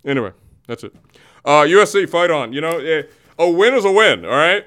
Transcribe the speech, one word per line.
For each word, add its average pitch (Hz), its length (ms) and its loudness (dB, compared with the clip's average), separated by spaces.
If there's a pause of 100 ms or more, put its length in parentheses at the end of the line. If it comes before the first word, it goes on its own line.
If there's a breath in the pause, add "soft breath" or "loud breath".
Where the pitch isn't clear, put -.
Anyway, 131 280 -4 (340)
that's 117 180 -14
it. 101 120 -18 (500 soft breath)
Uh, 147 240 4
U 190 100 4
S 196 120 2
C, 196 160 -2
fight 175 240 0
on. 127 220 -4
You 143 80 -8
know, 165 180 -6
eh, 156 240 -4 (340 soft breath)
a 170 100 2
win 202 280 2
is 208 100 0
a 196 60 2
win, 175 340 2
all 98 60 -6
right? 170 360 0